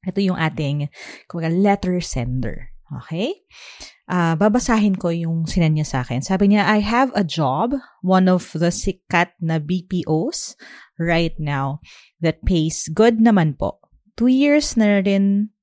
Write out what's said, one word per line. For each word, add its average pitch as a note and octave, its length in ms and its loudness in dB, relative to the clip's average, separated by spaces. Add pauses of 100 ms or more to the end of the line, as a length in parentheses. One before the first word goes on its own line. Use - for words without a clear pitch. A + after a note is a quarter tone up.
ito G3 160 -2
yung F#3 160 0
ating, D3 480 -2 (400)
kumbaga, E3 240 -6
letter F#3 480 2
sender. B2 720 -6 (320)
Okay? G#3 400 -6 (640)
Ah, E3+ 320 0
babasahin G#3+ 640 2
ko F3 80 0
yung E3 400 -4
sinend D#3+ 240 2
niya D3+ 240 -2
sa B2 80 -4
akin. C3 160 -4
Sabi G3 320 2
niya, G#3 80 2
I G#3+ 160 2
have A#3 400 0
a G3 80 0
job, D#3 480 -2 (320)
one F#3 240 4
of F3+ 240 0
the E3+ 160 0
sikat - 720 -2
na D#3+ 160 -2
B E3+ 240 -4
P F3+ 240 -6
Os E3+ 480 -4 (400)
right E3 480 -2
now C#3+ 400 -4 (400)
that E3 240 -2
pays D#3+ 480 0
good A3 240 4
naman G3 400 4
po. - 240 -6 (320)
Two A#3+ 160 0
years C#4+ 480 2
na G#3 240 4
rin G3 480 2 (120)